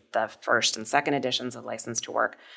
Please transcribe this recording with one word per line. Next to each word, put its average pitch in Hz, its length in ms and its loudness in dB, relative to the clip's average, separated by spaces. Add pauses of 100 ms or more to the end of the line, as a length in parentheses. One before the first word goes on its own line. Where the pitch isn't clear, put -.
(120)
the 110 180 0 (120)
first 120 340 4
and 110 100 -8
second 143 280 4
editions 123 420 -2
of 117 80 -12
License 113 380 -6
to - 100 -10
Work, - 240 2 (200)